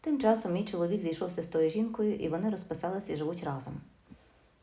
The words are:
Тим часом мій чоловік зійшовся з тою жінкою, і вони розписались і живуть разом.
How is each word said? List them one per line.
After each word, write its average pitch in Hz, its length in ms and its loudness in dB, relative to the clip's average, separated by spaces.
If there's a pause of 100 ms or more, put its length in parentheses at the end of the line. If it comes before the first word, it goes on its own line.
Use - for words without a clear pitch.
Тим 294 180 0
часом 214 340 4
мій 196 100 0
чоловік 180 380 0
зійшовся 175 420 -2
з - 40 -8
тою 160 220 4
жінкою, 214 460 0
і - 140 -2
вони 185 200 0
розписались 185 600 -4
і 160 60 -2
живуть 165 280 -4
разом. 139 300 -6 (880)